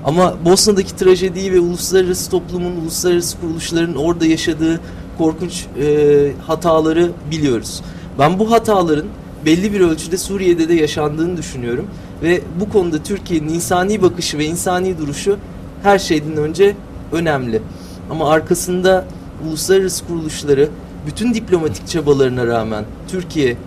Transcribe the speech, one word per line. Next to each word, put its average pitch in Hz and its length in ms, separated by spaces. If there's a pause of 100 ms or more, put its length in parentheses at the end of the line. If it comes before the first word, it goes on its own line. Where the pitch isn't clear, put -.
Ama 175 300 (100)
Bosna'daki 190 520
trajediyi 185 560
ve 180 80
uluslararası 180 680
toplumun, 175 520
uluslararası 170 580
kuruluşların 165 540
orada 165 320
yaşadığı 160 540 (380)
korkunç, 160 480 (140)
e, 143 520 (140)
hataları 160 640 (200)
biliyoruz. 143 520 (360)
Ben 160 200
bu 220 120
hataların 190 560 (400)
belli 180 260
bir 202 80
ölçüde 160 360
Suriye'de 180 520
de 175 60
yaşandığını 156 600
düşünüyorum. 127 500 (360)
Ve 170 180 (200)
bu 208 80
konuda 170 340
Türkiye'nin 175 460
insani 185 540
bakışı 175 360
ve 151 60
insani 180 540
duruşu 156 380 (460)
her 202 160
şeyden 156 380
önce 160 400 (360)
önemli. 135 500 (480)
Ama 151 200
arkasında 180 720 (440)
uluslararası 180 580
kuruluşları 151 640 (380)
bütün 214 280
diplomatik 175 540
çabalarına 135 580
rağmen 110 380 (240)
Türkiye 156 480 (100)